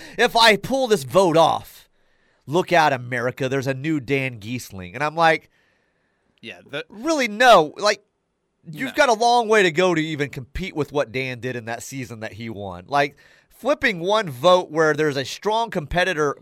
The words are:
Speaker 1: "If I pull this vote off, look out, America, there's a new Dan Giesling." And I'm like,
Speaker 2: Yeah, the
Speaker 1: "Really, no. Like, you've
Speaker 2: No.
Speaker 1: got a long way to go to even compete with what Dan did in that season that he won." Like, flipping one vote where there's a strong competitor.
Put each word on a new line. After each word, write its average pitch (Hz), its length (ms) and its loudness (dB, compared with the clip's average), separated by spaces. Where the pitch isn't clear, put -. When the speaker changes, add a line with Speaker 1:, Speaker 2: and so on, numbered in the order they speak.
Speaker 1:
"If 226 180 0
I 226 220 6
pull 254 300 -2
this 196 160 2
vote 160 340 4
off, 127 500 0
look 175 280 0
out, 156 200 4
America, 123 560 -4
there's 131 180 -2
a 135 80 -4
new 147 240 -4
Dan 131 400 -4
Giesling." 98 560 -12
And 135 80 -6
I'm 151 120 -4
like, 160 340 2
Speaker 2:
Yeah, 95 180 -16
the 143 200 -12
Speaker 1:
"Really, 262 380 -2
no. 208 500 6
Like, 208 260 -2
you've 165 200 -8
Speaker 2:
No. - 60 -12
Speaker 1:
got 285 140 4
a 226 40 4
long 240 340 2
way 214 160 4
to 175 80 4
go 180 240 2
to 160 80 0
even 147 260 -4
compete 151 460 -10
with 147 160 -4
what 131 200 -2
Dan 127 280 -8
did 123 160 -6
in 113 100 -10
that 117 160 -8
season 120 380 -12
that 107 140 -10
he 113 140 -14
won." 98 400 -12
Like, 143 300 -2
flipping 247 500 -2
one 196 300 0
vote 170 400 4
where 156 240 2
there's 143 240 0
a 131 80 -4
strong 220 460 -4
competitor. 160 720 -2